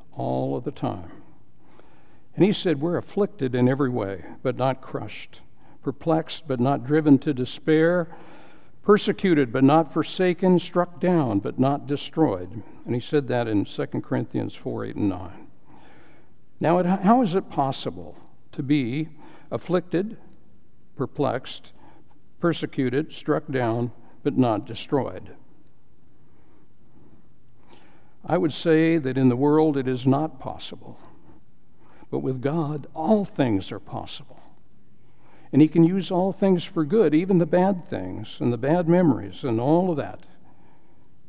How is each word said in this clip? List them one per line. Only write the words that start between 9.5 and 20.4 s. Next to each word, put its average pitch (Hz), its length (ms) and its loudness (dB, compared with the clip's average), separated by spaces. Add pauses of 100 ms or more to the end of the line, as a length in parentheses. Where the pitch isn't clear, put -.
but 127 120 4
not 156 280 8
forsaken, 180 680 4
struck - 400 -2
down, 151 400 4
but 123 180 -6
not 131 300 2
destroyed." 113 760 0 (240)
And 113 80 -2
he 123 60 0
said 143 300 0
that 120 180 0
in 104 180 2
Second - 380 -4
Corinthians 123 500 -2
four, 113 320 -6
eight 110 100 -8
and 101 140 2
nine. 92 380 -8 (1120)
Now, 160 180 4
it, 180 80 2
how 196 360 6
is 180 120 2
it 190 160 0
possible - 640 -4 (360)
to - 100 -8
be 139 480 0 (400)
afflicted, 185 680 -2 (760)